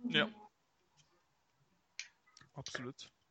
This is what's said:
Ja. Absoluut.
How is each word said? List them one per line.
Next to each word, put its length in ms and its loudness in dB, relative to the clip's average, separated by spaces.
Ja. 220 8
Absoluut. 560 -6